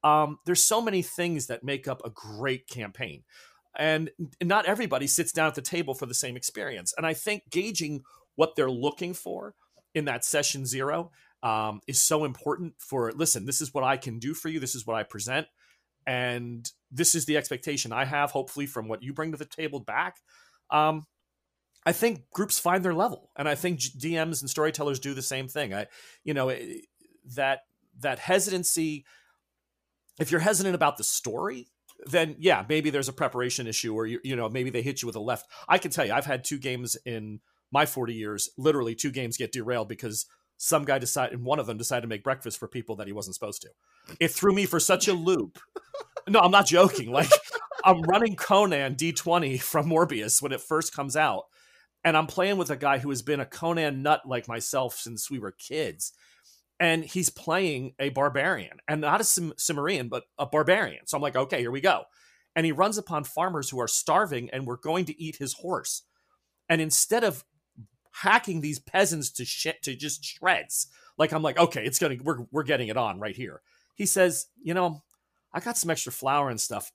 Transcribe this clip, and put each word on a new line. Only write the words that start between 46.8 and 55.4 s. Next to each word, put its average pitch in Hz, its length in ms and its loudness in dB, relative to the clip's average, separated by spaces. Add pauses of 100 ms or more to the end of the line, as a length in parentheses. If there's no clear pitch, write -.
Like, 143 200 6 (520)
I'm 180 180 8
running 196 340 4
Conan 170 580 4
D 156 180 -2
twenty 160 460 0
from 147 320 0
Morbius 151 540 4
when 139 80 -2
it 131 100 -4
first 160 320 -2
comes 139 220 -4
out, 139 300 2 (580)
and 165 120 6
I'm 156 120 4
playing 190 300 2
with 170 120 0
a 147 60 0
guy 139 240 2
who 135 100 -4
has 123 140 -4
been 143 160 0
a 131 60 -4
Conan 156 580 -2
nut 147 220 4
like 127 220 -4
myself 120 480 -2
since 117 360 -8
we 135 80 -4
were 101 120 -8